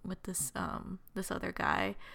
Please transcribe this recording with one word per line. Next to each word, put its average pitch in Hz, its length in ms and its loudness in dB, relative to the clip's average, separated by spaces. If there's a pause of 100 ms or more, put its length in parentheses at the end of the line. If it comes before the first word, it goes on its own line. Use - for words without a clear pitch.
with 185 180 -4
this, - 320 0
um, - 440 -2 (160)
this 190 160 -2
other - 200 0
guy, - 440 4 (200)